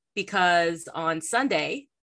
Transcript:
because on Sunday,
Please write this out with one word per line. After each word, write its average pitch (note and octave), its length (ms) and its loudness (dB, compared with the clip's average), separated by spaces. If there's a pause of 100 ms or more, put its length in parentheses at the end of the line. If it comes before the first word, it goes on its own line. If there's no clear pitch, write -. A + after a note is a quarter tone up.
(160)
because F3 760 2
on D#3+ 280 -2
Sunday, A3+ 680 -2 (160)